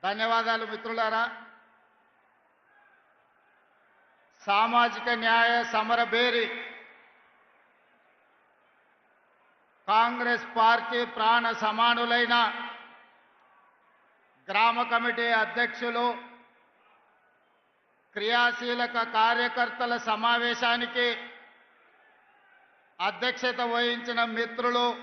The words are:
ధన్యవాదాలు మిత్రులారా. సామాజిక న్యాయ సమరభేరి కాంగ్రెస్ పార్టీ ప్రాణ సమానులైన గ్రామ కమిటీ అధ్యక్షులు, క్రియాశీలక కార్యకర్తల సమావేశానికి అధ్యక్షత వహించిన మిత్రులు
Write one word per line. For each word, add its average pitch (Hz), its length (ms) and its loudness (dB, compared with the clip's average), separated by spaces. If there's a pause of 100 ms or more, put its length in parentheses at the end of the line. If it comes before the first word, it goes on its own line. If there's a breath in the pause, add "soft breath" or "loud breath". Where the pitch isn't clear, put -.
ధన్యవాదాలు 226 680 0
మిత్రులారా. 220 500 -2 (3250)
సామాజిక 233 600 2 (160)
న్యాయ 233 280 4 (220)
సమరభేరి 233 720 2 (3500)
కాంగ్రెస్ 240 580 2 (140)
పార్టీ 233 420 4 (140)
ప్రాణ 233 300 2 (180)
సమానులైన 233 720 2 (2000)
గ్రామ 220 300 2 (140)
కమిటీ 233 360 0 (160)
అధ్యక్షులు, 240 640 -2 (2000)
క్రియాశీలక 240 840 0 (200)
కార్యకర్తల 240 760 0 (160)
సమావేశానికి 240 1000 0 (1900)
అధ్యక్షత 247 600 -4 (140)
వహించిన 240 460 -2 (180)
మిత్రులు 240 500 -2 (160)